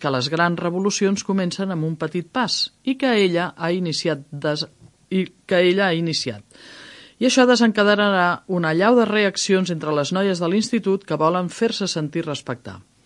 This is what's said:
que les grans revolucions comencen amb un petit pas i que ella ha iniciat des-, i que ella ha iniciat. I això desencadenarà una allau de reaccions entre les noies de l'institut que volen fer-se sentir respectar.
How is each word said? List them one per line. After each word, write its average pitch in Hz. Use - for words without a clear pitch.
que 147
les 127
grans 170
revolucions 190
comencen 190
amb 160
un 160
petit 165
pas -
i 262
que 254
ella 175
ha 165
iniciat 160
des-, 147
i 190
que 180
ella 185
ha 175
iniciat. 151
I 233
això 254
desencadenarà 208
una 175
allau 196
de 233
reaccions 196
entre 156
les 143
noies 185
de 170
l'institut 202
que 151
volen 175
fer-se 226
sentir 160
respectar. 120